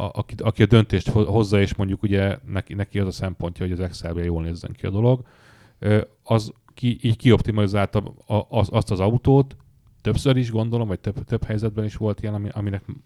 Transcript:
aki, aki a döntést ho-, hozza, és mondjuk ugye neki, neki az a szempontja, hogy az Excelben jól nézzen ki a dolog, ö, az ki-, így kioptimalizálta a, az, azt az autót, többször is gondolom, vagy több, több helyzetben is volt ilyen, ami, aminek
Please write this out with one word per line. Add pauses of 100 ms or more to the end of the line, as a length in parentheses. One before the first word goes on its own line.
(140)
aki,
aki
a
döntést
ho-,
hozza,
és
mondjuk
ugye
neki,
neki
az
a
szempontja,
hogy
az
Excelben
jól
nézzen
ki
a
dolog, (540)
ö, (220)
az (200)
ki-,
így
kioptimalizálta (140)
a,
az,
azt
az
autót, (460)
többször
is
gondolom,
vagy
több,
több
helyzetben
is
volt
ilyen,
ami,
aminek (220)